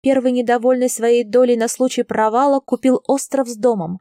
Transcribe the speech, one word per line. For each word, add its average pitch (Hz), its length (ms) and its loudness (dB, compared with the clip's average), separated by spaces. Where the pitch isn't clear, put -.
Первый 262 320 0
недовольный 247 560 0
своей 233 340 0
долей 240 320 2
на 226 120 -2
случай 254 360 -2
провала 254 560 0
купил 254 480 -2
остров 269 400 -2
с 240 80 -12
домом. 202 460 -2